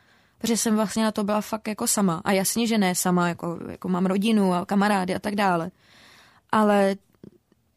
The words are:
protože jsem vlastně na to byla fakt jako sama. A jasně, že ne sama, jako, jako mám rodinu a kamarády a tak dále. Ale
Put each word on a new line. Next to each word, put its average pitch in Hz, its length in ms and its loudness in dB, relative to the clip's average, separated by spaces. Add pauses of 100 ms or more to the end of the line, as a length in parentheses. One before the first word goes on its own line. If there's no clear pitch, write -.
(380)
protože 226 200 0
jsem 214 180 0
vlastně 220 280 0
na 220 80 0
to 214 120 -4
byla 208 180 0
fakt 214 260 -8
jako 220 200 -4
sama. 190 380 0
A 202 60 2
jasně, 196 360 0
že 226 100 0
ne 185 180 2
sama, 180 340 2
jako, 170 300 -6 (100)
jako 92 200 -8
mám 185 160 0
rodinu 196 480 2
a 175 120 -2
kamarády 196 500 0
a 196 40 -4
tak 208 160 -6
dále. 185 360 0 (800)
Ale 202 440 4 (800)